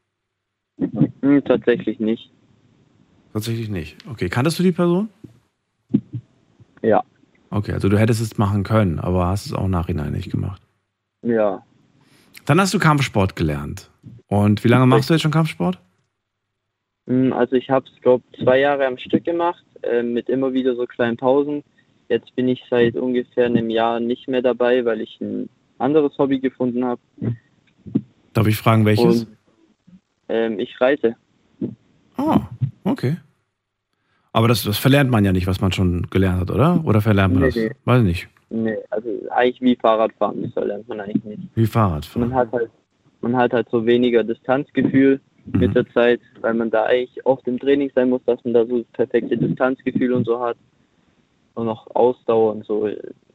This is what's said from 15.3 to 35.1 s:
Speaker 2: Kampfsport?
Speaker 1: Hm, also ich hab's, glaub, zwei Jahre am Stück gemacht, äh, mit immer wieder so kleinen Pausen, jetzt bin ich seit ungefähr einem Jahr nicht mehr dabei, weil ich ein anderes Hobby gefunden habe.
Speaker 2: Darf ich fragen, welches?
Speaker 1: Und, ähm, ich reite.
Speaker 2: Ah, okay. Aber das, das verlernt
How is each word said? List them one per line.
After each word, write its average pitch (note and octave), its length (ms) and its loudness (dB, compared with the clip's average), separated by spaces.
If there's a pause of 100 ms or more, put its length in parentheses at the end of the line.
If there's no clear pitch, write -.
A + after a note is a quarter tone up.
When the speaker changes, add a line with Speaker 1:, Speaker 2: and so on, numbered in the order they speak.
Speaker 2:
Kampfsport? E3 480 -2 (1300)
Speaker 1:
Hm, B2+ 260 2
also B2 240 0
ich B2 140 -2
hab's, C3 200 0 (120)
glaub, B2+ 200 4 (200)
zwei B2+ 180 4
Jahre C#3 260 2
am B2+ 120 -6
Stück - 260 -2
gemacht, E3+ 400 -2 (180)
äh, A#2+ 200 0
mit A#2+ 260 -4
immer C3 240 -2
wieder B2+ 240 -2
so A#2+ 100 -4
kleinen A#2 300 -2
Pausen, C#3+ 480 0 (460)
jetzt - 260 -4
bin B2+ 120 0
ich B2 200 -2
seit A#2+ 280 2
ungefähr B2 500 -2
einem A#2 240 -2
Jahr A#2 300 0
nicht A#2 280 -6
mehr B2+ 140 -2
dabei, B2 420 2
weil A2 160 -2
ich - 200 -12
ein G#2 280 -8 (300)
anderes C#3+ 400 0
Hobby C3+ 200 0
gefunden B2+ 460 -4
habe. B2 160 -6 (1300)
Speaker 2:
Darf G#2 120 2
ich G#2+ 120 0
fragen, A2 260 4
welches? A#2 400 4
Speaker 1:
Und, - 120 -18 (920)
ähm, A2+ 300 -2
ich A#2+ 220 -10
reite. B2+ 360 0 (1000)
Speaker 2:
Ah, C#4+ 260 0 (420)
okay. E3+ 320 -2 (1160)
Aber A2+ 140 2
das, A2+ 180 2
das G#2 140 -4
verlernt C3+ 320 2